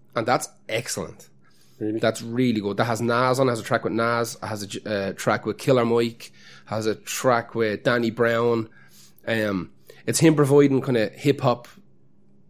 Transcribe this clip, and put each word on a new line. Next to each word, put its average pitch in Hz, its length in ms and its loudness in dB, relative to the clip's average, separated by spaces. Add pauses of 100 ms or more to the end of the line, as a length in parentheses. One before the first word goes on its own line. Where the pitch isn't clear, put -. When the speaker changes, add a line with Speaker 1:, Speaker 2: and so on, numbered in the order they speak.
(160)
Speaker 1:
and 113 100 -2
that's 131 240 0 (180)
excellent. - 640 -8 (500)
Speaker 2:
Really? 110 200 -4
Speaker 1:
That's 113 240 0
really 117 380 0
good. 98 160 -4
That 120 80 2
has 113 160 -2
Nas 123 380 2
on, 135 100 2
has 117 100 -2
a 104 40 -10
track 117 200 -2
with 92 100 -4
Nas, 117 480 -2
has 107 220 -6
a 98 40 -12
j-, 101 180 -10
uh, 98 280 -4
track 107 320 -2
with 110 120 -4
Killer 127 280 2
Mike, 117 460 -2 (340)
has 107 200 -4
a 110 100 0
track - 600 -2
with 107 280 -2
Danny 120 280 0
Brown. 117 580 0 (580)
Um, 104 440 -2 (340)
it's 123 140 -2
him 160 160 6
providing 139 460 4
kinda 113 320 0
hip-hop, 135 540 0 (840)